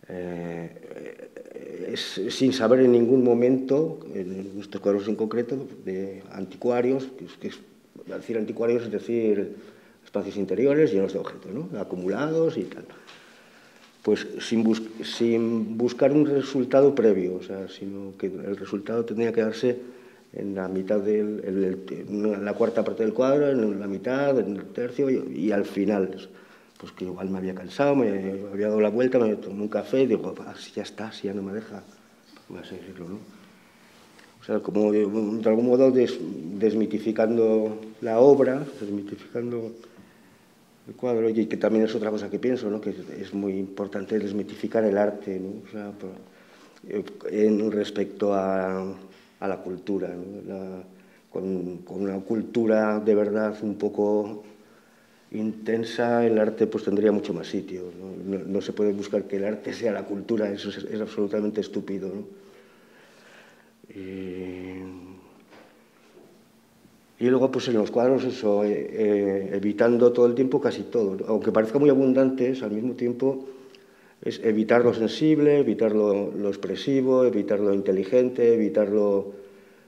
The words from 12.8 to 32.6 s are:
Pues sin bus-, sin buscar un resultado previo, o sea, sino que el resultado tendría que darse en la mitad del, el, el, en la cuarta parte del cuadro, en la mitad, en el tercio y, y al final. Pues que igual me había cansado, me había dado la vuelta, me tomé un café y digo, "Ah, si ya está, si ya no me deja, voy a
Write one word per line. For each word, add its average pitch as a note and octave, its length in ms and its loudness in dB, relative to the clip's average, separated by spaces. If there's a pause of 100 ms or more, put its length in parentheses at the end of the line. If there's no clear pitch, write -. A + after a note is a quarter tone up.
Pues - 260 0 (120)
sin A2+ 240 0
bus-, A2 260 2 (140)
sin A2+ 720 0
buscar B2 340 4
un D3+ 140 6
resultado C#3 680 4
previo, F#2+ 400 4
o F2+ 80 -8
sea, F#2+ 240 -10
sino G2 500 -12
que - 80 -4
el F#2+ 320 -6
resultado A2 480 -4
tendría A2+ 260 -2
que A2+ 100 0
darse A#2+ 360 0 (560)
en G2+ 220 -6
la F#2 120 -4
mitad F#2+ 320 0
del, G#2+ 460 0
el, G2 180 0
el, F#2 160 0 (300)
en G2+ 340 -2
la G#2 100 -2
cuarta A2 300 0
parte - 200 -2
del G#2+ 100 0
cuadro, C#3 360 2
en G#2+ 300 0
la G2+ 80 -8
mitad, B2+ 520 0
en G2+ 160 -2
el F#2+ 100 -10
tercio - 440 -2
y, B2+ 300 -2
y G2+ 120 0
al G2+ 140 0
final. G2 640 0 (500)
Pues - 140 -16
que F#2 120 -8
igual F#2 240 -6
me F#2+ 80 -4
había F#2 160 -4
cansado, F#2+ 420 0
me B2 120 4 (440)
había G2+ 160 -2
dado G#2+ 140 2
la G#2 80 6
vuelta, B2+ 300 4
me A2 160 4
tomé G2+ 260 -10
un G#2 60 -4
café C3 340 0
y C3+ 60 6
digo, G#2 320 0
"Ah, - 180 -14
si - 140 -16
ya G#2 120 -8
está, G#2+ 280 -10
si - 160 -10
ya G2 60 -4
no G2 100 -6
me G2 100 -6
deja, G#2 300 -12 (640)
voy F#2 100 -14
a E2+ 60 -16